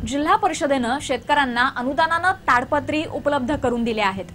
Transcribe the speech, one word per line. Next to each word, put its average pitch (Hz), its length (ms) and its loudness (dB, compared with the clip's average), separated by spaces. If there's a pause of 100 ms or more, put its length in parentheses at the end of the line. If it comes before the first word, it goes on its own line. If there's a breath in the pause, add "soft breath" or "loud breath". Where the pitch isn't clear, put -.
जिल्हा 294 280 2
परिषदेनं 285 640 0
शेतकऱ्यांना 262 720 0
अनुदानानं 320 560 0
ताडपत्री 294 760 0
उपलब्ध 285 500 -2
करून 240 280 0
दिल्या 214 240 0
आहेत. 190 260 -4